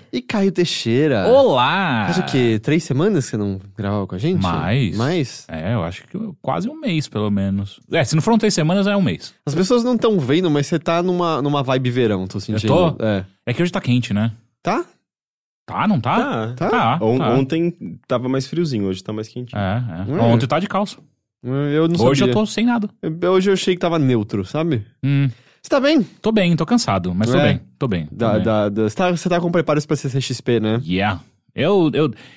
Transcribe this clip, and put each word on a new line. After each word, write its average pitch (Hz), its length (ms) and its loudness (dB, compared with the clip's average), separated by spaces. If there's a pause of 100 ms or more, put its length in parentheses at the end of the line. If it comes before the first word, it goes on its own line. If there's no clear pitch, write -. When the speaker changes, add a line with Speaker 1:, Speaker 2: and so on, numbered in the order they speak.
(120)
Speaker 1:
E 247 100 -4
Caio 196 300 0
Teixeira. 131 720 0
Speaker 2:
Olá. 170 880 4
Speaker 1:
Faz 170 60 -2
o 185 120 2
quê? 120 320 2
Três 156 220 0
semanas 151 400 0
que - 80 -12
você 123 40 -4
não 101 240 -4 (160)
gravava 101 300 -4
com - 80 -10
a 90 40 -6
gente? 160 220 0
Speaker 2:
Mais. 95 560 0
Speaker 1:
Mais? 139 520 -2
Speaker 2:
É, 80 260 -6
eu 104 80 -2
acho 85 240 -8
que - 100 -12 (240)
quase 170 280 -4
um 311 100 -12
mês, 185 300 -4
pelo 104 200 -2
menos. 98 520 -4 (100)
É, 160 140 2
se 117 100 -2
não 156 80 2
foram 220 160 2
três 214 160 2
semanas, 185 320 0
é 202 100 0
um 196 60 2
mês. 92 320 -4 (100)
Speaker 1:
As 139 120 -4
pessoas 208 260 2
não 240 160 2
tão 220 220 2
vendo, 156 280 2
mas 143 200 0
você 170 100 0
tá 170 240 0
numa, 175 400 0
numa 143 180 0
vibe 131 300 0
verão, 110 380 2
tô - 80 -8
Speaker 2:
Eu 101 40 -6
Speaker 1:
sentindo. 113 560 2
Speaker 2:
tô? - 80 -6
Speaker 1:
É. 98 200 0 (220)
Speaker 2:
É 123 60 -2
que 123 80 -4
hoje 175 120 -2
tá 190 80 -4
quente, 123 340 0
né? 110 160 0 (320)
Speaker 1:
Tá? 240 220 -2 (840)
Speaker 2:
Tá, 123 200 -2
não 185 120 2
tá? 139 540 -2
Speaker 3:
Tá. - 0 -
Speaker 1:
Tá? 170 160 -4 (280)
Speaker 2:
Tá, 110 60 -2
Speaker 3:
On-, 117 140 2
Speaker 2:
tá. 120 120 0
Speaker 3:
ontem 160 440 0 (320)
tava 127 220 -2
mais 131 180 -2
friozinho, 147 400 -4
hoje 95 160 -4
tá 110 100 -10
mais 107 140 -8
quentinho. 123 340 -12
Speaker 2:
É, 101 220 -2 (260)
é. 127 40 -6
Speaker 1:
Hum. 160 80 -2
Speaker 2:
Ontem 117 260 2
tá 139 140 0
de 196 80 -4
calça. 196 280 -4 (460)
Speaker 1:
Eu 143 460 0
não 170 80 0 (100)
Speaker 2:
Hoje 139 160 4
eu - 60 4
Speaker 1:
sabia. - 60 2
Speaker 2:
tô 214 120 2
sem 208 180 -2
nada. 233 240 0 (140)
Speaker 1:
Eu, 175 300 0
hoje 185 180 4
eu 196 40 4
achei 185 200 0
que 175 60 -6
tava 170 180 0
neutro, 113 460 2
sabe? 147 420 -4 (160)
Speaker 2:
Hum. 139 260 2 (320)
Speaker 1:
Você - 80 -18
tá 277 120 2
bem? 285 240 4 (180)
Speaker 2:
Tô 214 80 0
bem, 185 240 4
tô - 100 0
cansado, 90 480 0
mas 104 160 0
tô 127 80 4
Speaker 1:
É. 143 120 4
Speaker 2:
bem, 98 120 0 (160)
tô - 120 -2
bem, 85 180 -2
tô - 80 -16
Speaker 1:
Da, 110 200 0
Speaker 2:
bem. 107 100 2
Speaker 1:
da, 107 240 2
da, 104 200 0
você 104 60 -6
tá, 180 160 2
você 175 180 -2
tá 175 120 2
com 170 100 -2
preparos 156 340 0
pra 156 120 -2
C 143 120 -4
C 131 120 -2
X 123 200 -4
P, 120 200 0
né? 110 260 0
Speaker 2:
Yeah. 92 340 0 (320)
Eu, 165 400 2
eu, 143 200 0 (240)